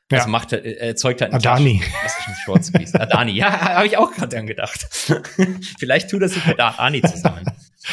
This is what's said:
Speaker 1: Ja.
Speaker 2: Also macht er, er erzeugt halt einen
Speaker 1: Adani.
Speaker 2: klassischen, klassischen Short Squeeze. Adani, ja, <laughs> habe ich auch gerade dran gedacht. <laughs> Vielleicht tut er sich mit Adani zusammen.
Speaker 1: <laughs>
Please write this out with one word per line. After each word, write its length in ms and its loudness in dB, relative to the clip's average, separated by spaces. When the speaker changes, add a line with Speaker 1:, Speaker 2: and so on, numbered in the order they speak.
Speaker 1:
Ja. 80 6
Speaker 2:
Also 120 2
macht 220 -2
er, 120 -2
er 160 -10
erzeugt 400 -2
halt 120 0
einen 80 2
Speaker 1:
Adani. 380 4
Speaker 2:
klassischen, 220 -4
klassischen 340 -6
Short 200 2
Squeeze. 360 0
Adani, 320 2
ja, 280 0
<laughs> 160 0
habe 100 4
ich 120 0
auch 140 4
gerade 220 -6
dran 120 -6
gedacht. 440 -8
<laughs> 880 -2
Vielleicht 320 0
tut 120 0
er 60 2
sich 180 -4
mit 140 2
Adani 420 2
zusammen. 440 0
Speaker 1:
<laughs> 80 -6